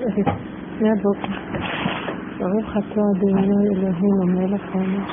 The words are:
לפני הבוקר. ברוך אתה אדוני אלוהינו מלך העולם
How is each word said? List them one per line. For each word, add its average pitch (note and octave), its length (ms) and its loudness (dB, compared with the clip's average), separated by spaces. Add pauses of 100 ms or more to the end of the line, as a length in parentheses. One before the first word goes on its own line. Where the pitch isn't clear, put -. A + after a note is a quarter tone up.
לפני - 840 -2
הבוקר. G3+ 420 0 (1040)
ברוך G3+ 320 0
אתה G#3 300 -2 (160)
אדוני G3 300 4
אלוהינו G3 800 2
מלך F#3 360 2 (120)
העולם F#3+ 380 0